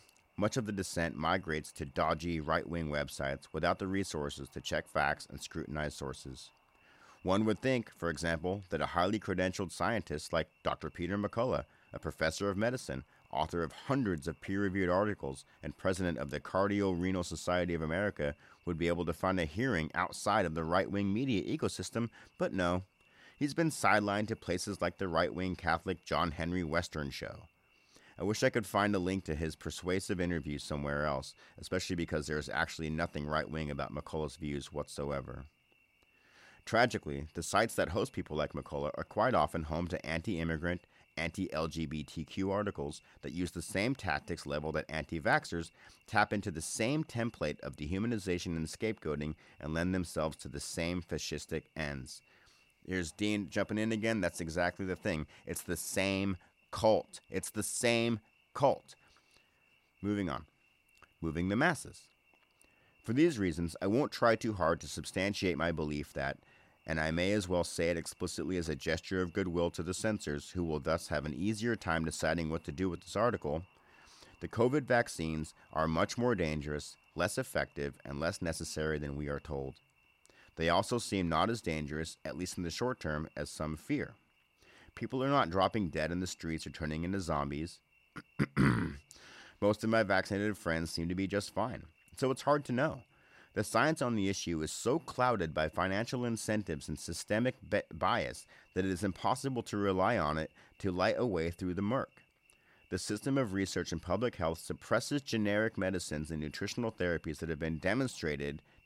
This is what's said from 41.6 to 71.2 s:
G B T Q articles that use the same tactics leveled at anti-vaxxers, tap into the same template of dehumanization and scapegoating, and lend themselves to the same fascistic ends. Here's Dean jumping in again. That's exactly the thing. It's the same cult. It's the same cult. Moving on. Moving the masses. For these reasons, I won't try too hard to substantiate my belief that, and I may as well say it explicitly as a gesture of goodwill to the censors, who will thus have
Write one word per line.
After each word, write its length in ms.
G 160
B 180
T 220
Q 260
articles 520
that 120
use 180
the 120
same 320
tactics 520
leveled 300
at 120
anti-vaxxers, 800
tap 260
into 180
the 120
same 420
template 560
of 160
dehumanization 800
and 100
scapegoating, 680
and 140
lend 200
themselves 440
to 100
the 120
same 420
fascistic 640
ends. 460
Here's 260
Dean 380
jumping 280
in 140
again. 280
That's 200
exactly 460
the 100
thing. 300
It's 160
the 140
same 600
cult. 480
It's 200
the 120
same 580
cult. 440
Moving 260
on. 160
Moving 260
the 80
masses. 460
For 100
these 260
reasons, 420
I 60
won't 260
try 240
too 160
hard 280
to 80
substantiate 680
my 160
belief 400
that, 260
and 140
I 120
may 200
as 160
well 160
say 240
it 80
explicitly 600
as 120
a 80
gesture 460
of 100
goodwill 380
to 120
the 120
censors, 560
who 140
will 160
thus 280
have 160